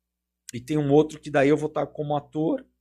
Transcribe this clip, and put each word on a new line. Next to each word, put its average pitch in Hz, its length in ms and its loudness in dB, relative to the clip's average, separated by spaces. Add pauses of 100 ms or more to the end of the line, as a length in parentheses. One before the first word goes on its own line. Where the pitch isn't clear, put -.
(540)
e 120 60 -10
tem 151 200 -6
um 143 120 -2
outro 156 280 4
que - 100 -16
daí 143 200 2
eu 151 80 4
vou 151 120 -6
tá - 160 -4
como 147 300 -6
ator. 160 500 -4 (160)